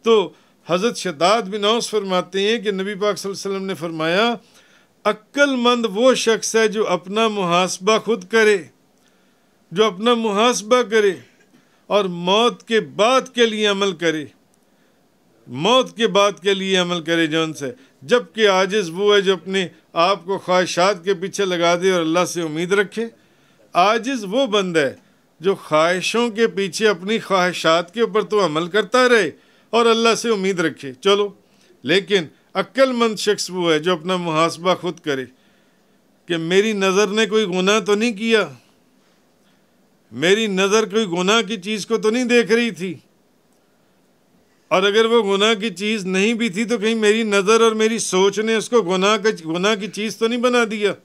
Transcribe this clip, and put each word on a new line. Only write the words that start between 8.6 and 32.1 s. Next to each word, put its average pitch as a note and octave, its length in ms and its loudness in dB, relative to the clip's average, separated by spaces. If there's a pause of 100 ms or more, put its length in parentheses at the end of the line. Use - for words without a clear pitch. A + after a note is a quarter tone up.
जो G3+ 120 2
अपना A3 320 0
मुहासबा A3+ 680 0
करे G3+ 300 2 (760)
और G3 180 0 (160)
मौत G#3 400 0
के A3+ 160 0 (160)
बाद A#3+ 340 2
के A#3 160 2
लिए G#3+ 220 -2
अमल G3 260 0
करे, D#3 320 -4 (1200)
मौत E3+ 500 0
के A3 120 0
बाद G3+ 320 2
के G3 140 0
लिए F#3+ 240 -2
अमल F3 240 -2
करे E3 260 0
जौन D#3+ 260 -2
से, C3+ 200 -10 (280)
जबकि G#3+ 460 0
आजिज़ F#3+ 440 2
वो G3+ 220 2
है G3+ 80 6
जो F#3+ 120 2
अपने F#3+ 340 -4 (340)
आप F3+ 240 0
को F#3+ 140 -4
ख्वाहिशात F3+ 640 0
के G3 120 0
पीछे F#3 300 -4
लगा F3 300 0
दे F#3 160 0
और F3 100 0
अल्लाह E3 240 0
से E3+ 180 -6
उम्मीद E3 300 -4
रखे।" G#3 360 -2 (640)
आजिज़ A3 520 0
वो B3+ 220 0
बंदा F#3 340 0
है A2+ 200 -4 (380)
जो F#3 160 0
ख्वाहिशों F3+ 760 0
के A3+ 160 0
पीछे, F#3+ 400 -4
अपनी G3 320 -2
ख्वाहिशात F3+ 680 0
के A#3 120 -2
ऊपर G#3 220 0
तो G#3 160 -2
अमल E3 300 0
करता A#3 360 2
रहे G#3+ 260 2 (400)
और A#3 160 2
अल्लाह A3+ 280 4
से A#3+ 140 -4
उम्मीद F#3+ 320 -2
रखे। C#3 340 -4
चलो, G3+ 300 2 (580)
लेकिन F3 440 0 (260)